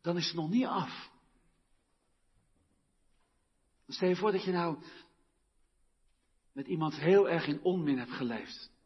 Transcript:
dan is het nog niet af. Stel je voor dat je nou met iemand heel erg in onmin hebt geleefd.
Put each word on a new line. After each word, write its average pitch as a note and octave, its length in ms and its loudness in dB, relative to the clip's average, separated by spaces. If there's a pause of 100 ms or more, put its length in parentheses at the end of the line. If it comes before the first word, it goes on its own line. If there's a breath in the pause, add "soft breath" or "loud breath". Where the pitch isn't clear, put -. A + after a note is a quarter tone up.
dan F3 160 -2
is E3 100 -2
het - 100 -4
nog E3 140 -2
niet B3 160 2
af. - 440 -4 (2750)
Stel F3+ 200 0
je F3+ 80 4
voor G3+ 160 2
dat F#3 120 0
je F#3 80 0
nou E3+ 300 0 (1700)
met - 140 -10
iemand D#3+ 280 -2
heel F#3 340 6
erg D#3+ 180 0
in D3 160 -2
onmin E3 360 0
hebt A#2+ 140 -8
geleefd. A#2 580 -6 (160)